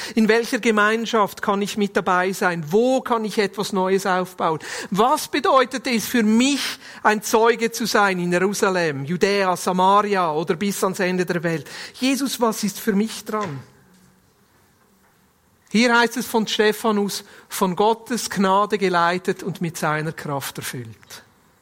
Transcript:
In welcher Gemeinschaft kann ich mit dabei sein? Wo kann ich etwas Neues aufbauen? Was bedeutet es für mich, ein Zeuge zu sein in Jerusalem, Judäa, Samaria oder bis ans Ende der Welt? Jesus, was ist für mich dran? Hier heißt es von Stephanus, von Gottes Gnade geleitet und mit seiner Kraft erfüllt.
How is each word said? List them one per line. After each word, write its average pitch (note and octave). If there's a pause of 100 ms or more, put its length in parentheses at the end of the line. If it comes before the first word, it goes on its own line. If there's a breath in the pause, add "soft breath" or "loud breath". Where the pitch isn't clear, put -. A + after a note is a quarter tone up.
(160 loud breath)
In A3
welcher A#3
Gemeinschaft G#3+
kann G3+
ich G3+
mit G3+
dabei F#3
sein? F3
Wo B3
kann A3+
ich G#3
etwas G3
Neues F#3+
aufbauen? F3+ (300 loud breath)
Was A#3+
bedeutet C4+
es A#3
für A#3+
mich, A#3+ (420 loud breath)
ein G#3+
Zeuge A3+
zu A3+
sein G3
in F3
Jerusalem, F3
Judäa, F#3+
Samaria F#3+
oder E3
bis G3
ans G3
Ende F#3
der E3+
Welt? E3 (240 loud breath)
Jesus, C4
was A3
ist G3
für G#3+
mich G#3+
dran? G3+ (2000)
Hier A#3
heißt A#3
es A#3
von A3
Stephanus, G#3 (240 loud breath)
von F#3
Gottes A3
Gnade G3
geleitet F3+
und -
mit E3
seiner D#3
Kraft D3
erfüllt. - (380)